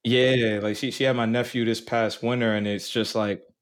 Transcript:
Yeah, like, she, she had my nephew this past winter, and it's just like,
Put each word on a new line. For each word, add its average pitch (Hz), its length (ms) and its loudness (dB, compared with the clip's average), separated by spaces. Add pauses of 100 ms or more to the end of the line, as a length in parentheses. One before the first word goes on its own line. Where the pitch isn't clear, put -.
Yeah, 120 580 2
like, 104 160 -2
she, 131 140 -4
she 135 120 -2
had 131 120 2
my 117 100 0
nephew 120 400 0
this 113 160 0
past 113 420 -2
winter, 117 300 2
and 104 140 0
it's 101 220 -4
just 113 260 -2
like, 104 280 -2 (180)